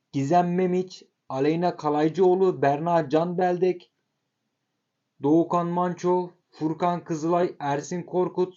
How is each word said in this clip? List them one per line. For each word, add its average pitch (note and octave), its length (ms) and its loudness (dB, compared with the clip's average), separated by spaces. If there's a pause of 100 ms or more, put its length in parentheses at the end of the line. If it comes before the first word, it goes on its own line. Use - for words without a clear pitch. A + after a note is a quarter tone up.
(120)
Gizem F3 440 0
Memiç, F#3 480 -2 (260)
Aleyna D#3+ 460 0
Kalaycıoğlu, D#3+ 840 2
Berna D3+ 480 0
Canbeldek, F3 840 0 (1300)
Doğukan E3 440 2
Manço, F3+ 640 -2 (200)
Furkan D#3+ 520 -2
Kızılay, E3+ 560 -2
Ersin D3 440 -4
Korkut, F3+ 540 -2